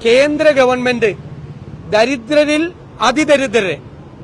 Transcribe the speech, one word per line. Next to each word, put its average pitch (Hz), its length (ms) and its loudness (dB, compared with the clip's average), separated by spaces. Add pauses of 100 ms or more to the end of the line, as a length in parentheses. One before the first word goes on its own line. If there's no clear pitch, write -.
കേന്ദ്ര 294 420 2 (140)
ഗവൺമെന്റ് 247 500 0 (840)
ദരിദ്രരിൽ 294 680 0 (440)
അതിദരിദ്രരെ 247 680 0 (480)